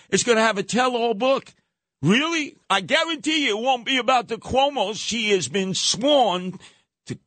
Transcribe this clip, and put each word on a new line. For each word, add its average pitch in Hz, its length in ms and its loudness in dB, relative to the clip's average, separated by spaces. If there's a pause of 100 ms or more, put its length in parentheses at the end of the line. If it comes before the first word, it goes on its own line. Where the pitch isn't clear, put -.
is 190 140 0
gonna 226 180 2
have 220 160 2
a 202 60 -2
tell-all 240 500 0
book. 247 400 -2 (480)
Really? 285 560 0 (120)
I 196 120 2
guarantee 311 640 0
you 214 120 0
it 226 60 -4
won't 247 220 0
be 262 120 0
about 247 300 2
the 226 100 -6
Cuomos. 240 600 -2
She 214 320 -4
has 180 180 2
been 190 260 -2
sworn 190 840 0 (460)
to - 100 -10 (120)